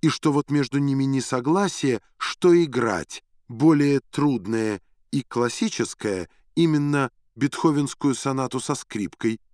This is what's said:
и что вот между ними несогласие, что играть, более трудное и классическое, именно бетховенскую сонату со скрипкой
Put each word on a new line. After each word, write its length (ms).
и 60
что 240
вот 180
между 280
ними 260
несогласие, 960
что 440
играть, 640
более 540
трудное 720
и 120
классическое, 1040
именно 540
бетховенскую 800
сонату 460
со 160
скрипкой 640